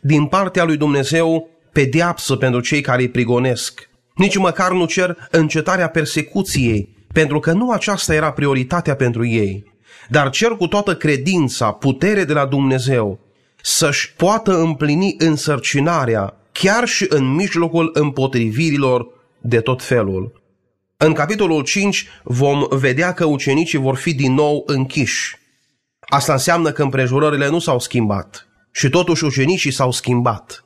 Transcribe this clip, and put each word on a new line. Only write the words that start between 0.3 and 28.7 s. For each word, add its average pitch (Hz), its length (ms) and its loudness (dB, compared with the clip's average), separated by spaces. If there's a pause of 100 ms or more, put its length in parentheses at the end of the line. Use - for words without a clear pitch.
lui 160 140 0
Dumnezeu 151 720 0 (240)
pedeapsă 147 640 0
pentru 123 240 0
cei 143 220 -2
care 127 200 0
îi 123 80 0
prigonesc. 120 800 -2 (260)
Nici 196 220 2
măcar 185 340 0
nu 180 140 2
cer 180 320 -2 (140)
încetarea 165 580 0
persecuției, 143 1040 -2 (180)
pentru 151 260 2
că 160 120 0
nu 233 200 0
aceasta 196 420 -2
era 156 180 0
prioritatea 139 640 0
pentru 120 300 0
ei. 104 380 0 (460)
Dar 139 200 2
cer 220 220 0
cu 185 160 -2
toată 202 280 0
credința 143 760 0
putere 180 520 0
de 147 100 -2
la 147 120 2
Dumnezeu 131 720 0 (420)
să-și - 520 -2
poată 196 460 2
împlini 156 580 0
însărcinarea 143 1160 0 (180)
chiar 220 360 0
și 202 220 -2
în 131 240 2
mijlocul 165 600 0
împotrivirilor 131 1120 0 (340)
de 117 180 2
tot 127 240 -2
felul. 98 600 -2 (540)
În 160 160 4
capitolul 160 500 0
cinci 131 440 -2 (160)
vom 139 460 2
vedea 139 440 0
că 175 120 -2
ucenicii 147 540 0
vor 131 160 0
fi 165 180 -4
din 131 200 2
nou 147 320 2
închiși. 131 680 -2 (640)
Asta 139 340 -2
înseamnă 160 380 0
că 147 120 -2
împrejurările 139 680 0
nu 165 100 0
s-au 139 200 0
schimbat. 104 680 -4 (240)